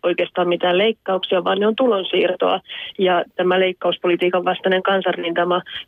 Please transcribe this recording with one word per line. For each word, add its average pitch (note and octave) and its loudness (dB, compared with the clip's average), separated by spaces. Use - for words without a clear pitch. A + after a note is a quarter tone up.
oikeastaan F3 -2
mitään F3 2
leikkauksia, F#3+ 0
vaan F#3+ 0
ne G#3 2
on A3 0
tulonsiirtoa. F#3 0
Ja F3+ 2
tämä F3+ 2
leikkauspolitiikan F3+ 0
vastainen F#3 0
kansanrintama F3+ 0